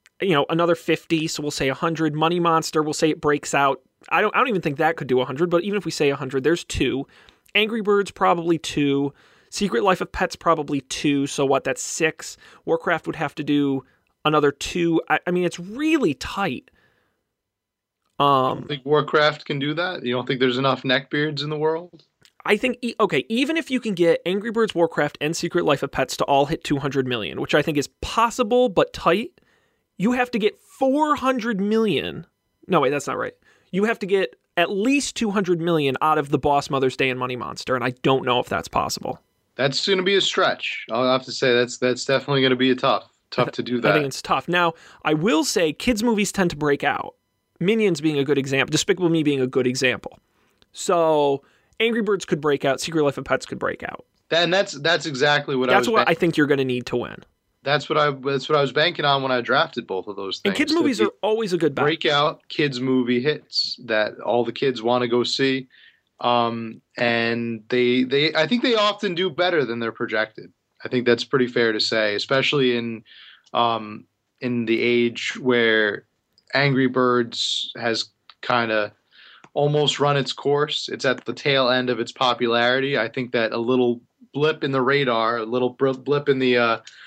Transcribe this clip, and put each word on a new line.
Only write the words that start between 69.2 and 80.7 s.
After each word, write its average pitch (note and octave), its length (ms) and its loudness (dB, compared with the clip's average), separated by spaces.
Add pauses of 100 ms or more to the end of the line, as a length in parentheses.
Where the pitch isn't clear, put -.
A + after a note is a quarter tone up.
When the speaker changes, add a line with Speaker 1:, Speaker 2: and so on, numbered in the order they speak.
Speaker 2:
better E3+ 360 0
than A#2 140 -4
they're A2+ 120 -4
projected. G#2+ 600 -4 (320)
I A2+ 40 -6
think B2 180 -2
that's A#2+ 200 4
pretty B2+ 220 0
fair A#2 260 0
to G#2+ 80 -2
say, G#2+ 340 0
especially C3 640 0
in, A2+ 260 -8 (500)
um, A2 520 -2 (340)
in B2 260 -2
the A2+ 140 2
age A#2+ 640 0
where A2+ 640 2 (480)
Angry C3+ 340 2
Birds B2 880 -2
has A2+ 300 -4 (360)
kinda A2 520 0 (600)
almost D3 460 0
run C#3+ 160 2
its C3+ 160 -2
course. - 560 -2